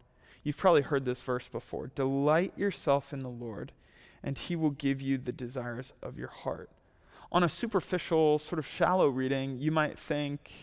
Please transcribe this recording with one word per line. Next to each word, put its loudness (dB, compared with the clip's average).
You've -2
probably 6
heard 0
this -2
verse -2
before. -8
"Delight 2
yourself 0
in -6
the -8
Lord, -8
and -4
he -4
will 2
give -2
you 0
the -6
desires -6
of -10
your -6
heart." -8
On 4
a 4
superficial, 2
sort -4
of -6
shallow 4
reading, 0
you 0
might 2
think -4